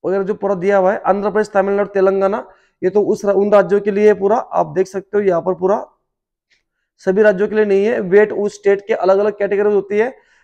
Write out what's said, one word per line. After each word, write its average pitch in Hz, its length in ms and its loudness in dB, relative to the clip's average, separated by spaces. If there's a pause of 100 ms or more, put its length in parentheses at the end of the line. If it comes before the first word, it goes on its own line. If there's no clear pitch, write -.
वगैरह 190 180 -2
जो 190 100 -4
पूरा 202 220 -4
दिया 196 220 0
हुआ 190 160 2
है, 214 60 -6
आंध्र 196 320 -2
प्रदेश, 208 220 -2
तमिलनाडु, 202 360 0
तेलंगाना, 196 640 0 (320)
ये 185 60 0
तो 202 120 0
उस, 196 240 -2
उन 196 280 0
राज्यों 196 260 4
के 202 120 -4
लिए 208 220 4
पूरा 196 240 0
आप 170 300 -4
देख 170 200 -2
सकते 196 300 -8
हो। 208 60 0
यहाँ 175 180 0
पर 185 120 -2
पूरा 185 320 -2 (1120)
सभी 190 240 0
राज्यों 208 260 2
के 208 80 -4
लिए 214 100 2
नहीं 196 200 2
है, 233 140 -2
वेट 208 320 2
उस 208 240 -4
स्टेट 202 320 -2
के 220 60 0
अलग-अलग 202 440 0
कैटेगरीज 202 360 0
होती 196 240 -2
है। 240 340 -4 (120)